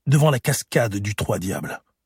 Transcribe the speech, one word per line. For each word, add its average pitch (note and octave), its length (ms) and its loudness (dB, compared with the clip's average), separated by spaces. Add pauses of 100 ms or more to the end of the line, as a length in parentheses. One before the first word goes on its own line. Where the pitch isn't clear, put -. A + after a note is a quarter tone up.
devant D3 240 6
la C3 80 2
cascade A#2+ 560 -2
du G2+ 220 -4
Trois G2+ 240 -2
Diables. F2 420 -8 (240)